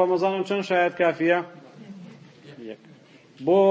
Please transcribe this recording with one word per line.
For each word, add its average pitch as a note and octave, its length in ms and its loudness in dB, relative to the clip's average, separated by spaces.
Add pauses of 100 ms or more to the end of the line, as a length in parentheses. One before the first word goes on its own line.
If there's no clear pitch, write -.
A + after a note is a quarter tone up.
ڕەمەزان F#3 340 0
و F#3+ 140 -4
چەند G3 200 -4
شایەت F3 320 0
کافیە؟ E3+ 380 2 (2000)
بۆ F3 120 4 (120)